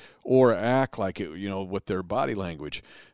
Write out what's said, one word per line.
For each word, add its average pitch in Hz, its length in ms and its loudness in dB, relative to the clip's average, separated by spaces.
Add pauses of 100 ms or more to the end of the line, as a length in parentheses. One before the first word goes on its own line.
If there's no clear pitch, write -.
(240)
or 127 300 6
act 123 440 0
like 98 220 -4
it, 82 160 -8
you 98 140 -6
know, 98 140 -4
with 95 200 -6
their 95 180 -4
body 117 320 -2
language. 82 480 -6 (320)